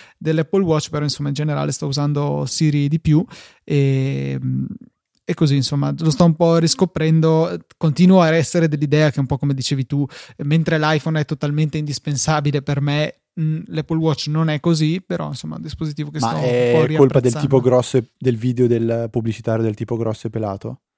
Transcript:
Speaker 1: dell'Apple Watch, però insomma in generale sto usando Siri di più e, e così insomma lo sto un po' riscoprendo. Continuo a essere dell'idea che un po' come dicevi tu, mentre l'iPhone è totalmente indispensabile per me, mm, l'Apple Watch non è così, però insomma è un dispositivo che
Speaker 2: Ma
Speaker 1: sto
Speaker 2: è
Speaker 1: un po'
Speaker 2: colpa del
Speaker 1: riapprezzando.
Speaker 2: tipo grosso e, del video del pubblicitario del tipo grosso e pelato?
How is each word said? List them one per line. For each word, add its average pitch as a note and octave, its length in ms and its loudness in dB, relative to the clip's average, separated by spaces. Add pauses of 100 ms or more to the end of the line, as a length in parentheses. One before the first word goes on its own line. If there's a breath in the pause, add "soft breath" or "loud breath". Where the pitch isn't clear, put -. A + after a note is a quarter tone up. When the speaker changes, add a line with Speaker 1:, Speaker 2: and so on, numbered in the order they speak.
(160 loud breath)
Speaker 1:
dell'Apple D#3+ 460 0
Watch, D#3 260 0
però D3 160 -4
insomma C#3+ 240 -4
in C#3+ 60 -4
generale D3 380 -2
sto D3+ 140 -4
usando D3 600 -2
Siri D3 420 0
di D#3+ 120 -2
più D#3 220 4 (400 loud breath)
e, C3+ 800 0 (840)
e F3 80 -2
così C#3+ 220 2
insomma C#3+ 400 -2
lo D#3+ 140 0
sto F3 140 4
un D#3+ 120 4
po' E3 200 4
riscoprendo. D#3+ 1040 2 (180)
Continuo F3+ 460 4
a D#3+ 120 4
essere E3 320 2
dell'idea D3+ 440 2
che C#3 100 -2
un C3+ 60 0
po' C#3+ 100 -2
come C#3+ 160 0
dicevi C3 320 -4
tu, C#3+ 220 -2 (320 loud breath)
mentre D#3 400 0
l'iPhone D#3 420 0
è D3 60 -2
totalmente D3+ 500 -2
indispensabile D3 840 -2
per C#3+ 180 -2
me, D3 400 -2 (200)
mm, D#3 260 -2
l'Apple D#3+ 320 -4
Watch D#3+ 300 0
non D#3 200 0
è D3+ 120 -2
così, E3 420 0
però E3 260 -8
insomma D#3 260 -10
è - 40 -12
un - 40 -12
dispositivo D3+ 480 -8
che D3+ 80 -10
Speaker 2:
Ma A#2 120 -2
Speaker 1:
sto D#3 100 -4
Speaker 2:
è - 0 -
Speaker 1:
un B2 320 2
po' A#2+ 60 4
Speaker 2:
colpa B2 100 4
del D#3 100 0 (100)
Speaker 1:
riapprezzando. B2+ 320 2
Speaker 2:
tipo C3+ 200 2
grosso B2 360 2
e, A#2 80 0 (140)
del B2 180 -2
video B2 300 0
del A#2 440 0
pubblicitario A2+ 520 -4
del G#2+ 120 -2
tipo A2+ 220 -6
grosso A2+ 300 -6
e A2 40 -8
pelato? G#2+ 520 -8 (160)